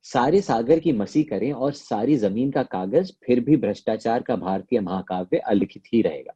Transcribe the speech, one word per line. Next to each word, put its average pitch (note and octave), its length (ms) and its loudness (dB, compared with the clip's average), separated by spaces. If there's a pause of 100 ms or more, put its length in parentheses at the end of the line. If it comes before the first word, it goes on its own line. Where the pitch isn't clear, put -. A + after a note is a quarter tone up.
सारे D3 380 2
सागर C#3 400 2
की D#3+ 120 0
मसी G#2 320 0
करें A2 280 -4
और C3+ 200 -2
सारी B2 440 0
जमीन A2+ 340 0
का C3+ 120 0
कागज, A#2+ 640 -2
फिर B2 160 4
भी C#3+ 160 4
भ्रष्टाचार A2+ 680 -2
का A#2+ 140 -2
भारतीय F#2+ 440 -2
महाकाव्य F#2 580 -4
अलिखित - 440 0 (100)
ही A2+ 100 4
रहेगा। D2+ 340 -4